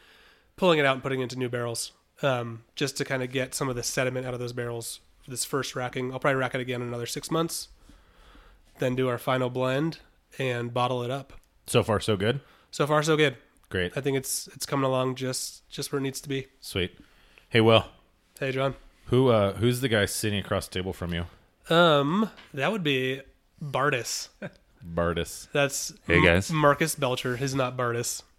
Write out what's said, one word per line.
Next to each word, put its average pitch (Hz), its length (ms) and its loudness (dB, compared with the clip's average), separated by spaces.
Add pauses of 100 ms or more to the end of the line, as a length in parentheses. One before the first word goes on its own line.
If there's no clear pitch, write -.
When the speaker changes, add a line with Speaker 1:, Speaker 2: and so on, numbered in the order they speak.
(560)
Speaker 1:
pulling 170 240 4
it 143 60 4
out 135 80 4
and 127 100 -8
putting 131 160 -2
it 131 40 -2
into 127 140 -8
new 127 120 -2
barrels, 120 420 -6 (300)
um, 120 420 -2 (140)
just 139 180 -2
to 147 80 -2
kinda 131 240 -4
get 127 260 -4
some 139 140 -4
of 127 80 -2
the 120 80 -6
sediment 127 420 -2
out 127 80 -6
of 120 60 -6
those 123 140 -8
barrels 120 480 -8 (220)
for - 80 -18
this 120 140 -4
first 135 300 -4
racking. 127 380 -4
I'll 127 60 -6
probably 139 200 2
rack 127 160 -2
it 127 60 -2
again 123 200 -4
in 120 60 -6
another 120 180 -6
six - 240 -8
months, 165 380 -2 (1120)
then 127 160 0
do 131 120 2
our 120 100 0
final 127 320 0
blend 131 500 -2 (400)
and 120 340 -4
bottle 123 300 0
it 120 80 -6
up. 139 220 -10 (340)
Speaker 2:
So 113 160 4
far, 104 160 2
so 107 180 0
good? 113 240 0 (300)
Speaker 1:
So 147 160 -2
far, 151 160 4
so 156 140 2
good. 143 200 2 (320)
Speaker 2:
Great. 90 260 -2
Speaker 1:
I 139 60 -4
think 135 160 0
it's, - 300 -6
it's - 180 -12
coming 139 200 0
along 131 300 0
just, - 540 -8
just - 220 -10
where 143 80 -2
it 135 40 -4
needs 135 180 -6
to 147 80 -10
be. 135 180 -6 (120)
Speaker 2:
Sweet. - 380 -4 (520)
Hey, 113 120 6
Will. 110 240 8 (540)
Speaker 1:
Hey, 135 120 -4
John. 131 240 -2 (320)
Speaker 2:
Who, 127 220 4
uh, 101 240 4
who's 120 280 2
the 135 80 2
guy 104 160 4
sitting 101 340 -2
across 92 280 -2
the - 120 -6
table 92 140 -4
from 87 200 -6
you? 85 120 -4 (440)
Speaker 1:
Um, 165 600 4 (240)
that 147 180 -2
would 208 120 -4
be 131 380 -2 (420)
Bardis. 135 640 -2 (560)
Speaker 2:
Bardis. 85 640 -2
Speaker 1:
That's 143 420 -2 (140)
Speaker 3:
Hey, 85 100 6
Speaker 1:
M-, - 80 8
Speaker 3:
guys. 87 260 6
Speaker 1:
Marcus 151 440 4
Belcher. 127 420 0
He's 135 180 -2
not 127 220 -2
Bardis. 120 460 -2 (160)